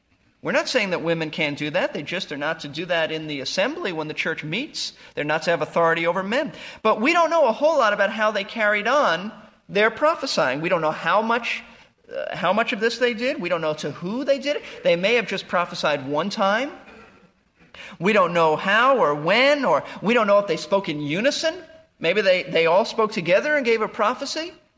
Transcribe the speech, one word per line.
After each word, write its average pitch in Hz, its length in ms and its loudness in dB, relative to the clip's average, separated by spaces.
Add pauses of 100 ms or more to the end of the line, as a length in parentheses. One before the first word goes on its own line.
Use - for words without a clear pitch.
(420)
We're 170 120 -4
not 320 160 -2
saying 208 220 -2
that 165 100 -2
women 160 300 -2
can't 147 260 -4
do 147 140 -6
that. 190 220 -2
They 151 100 -8
just 170 280 -8
are 147 60 -8
not 156 240 -4
to 147 80 -10
do 151 160 -8
that 165 260 0
in 156 160 -6
the 143 140 -6
assembly 240 500 -4
when 156 160 -6
the 151 60 -8
church 160 280 -6
meets. 196 520 -8 (200)
They're 143 120 -6
not 156 180 0
to 180 60 0
have 170 120 0
authority 165 460 0
over 180 160 0
men. 226 300 -2 (280)
But 214 200 2
we 277 100 4
don't 339 180 4
know 320 180 4
a 220 40 4
whole 302 260 2
lot 226 140 4
about 196 180 2
how 214 220 0
they 202 140 -2
carried 208 420 0
on 220 460 0 (340)
their 208 220 2
prophesying. 185 720 0
We 170 80 -2
don't 180 100 2
know 156 120 0
how 165 300 2
much, 226 400 -2 (480)
uh, - 260 -8
how 175 180 0
much 226 180 0
of 226 80 -4
this 233 200 -2
they 240 140 2
did. 254 280 -4
We 175 80 -6
don't 175 100 0
know 156 140 -2
to 151 180 -6
who 208 320 -6
they 277 160 2
did 285 180 -2
it. 453 60 -8 (200)
They 170 120 4
may 196 200 2
have 220 120 0
just 190 200 -6
prophesied 160 600 -2
one 151 220 -2
time. 214 420 0 (1300)
We 190 140 2
don't 175 200 4
know 165 220 4
how 233 420 4
or 151 180 4
when, 240 500 2
or 151 180 4 (180)
we 208 120 2
don't 214 140 4
know 202 120 6
if 202 80 2
they 160 100 0
spoke - 300 0
in 151 140 -4
unison. 240 540 0 (440)
Maybe 190 220 2
they, 185 220 4
they 165 220 2
all 175 200 4
spoke 214 260 0
together 220 460 2
and 269 80 -2
gave 226 160 2
a 208 80 -2
prophecy. 262 640 -4 (240)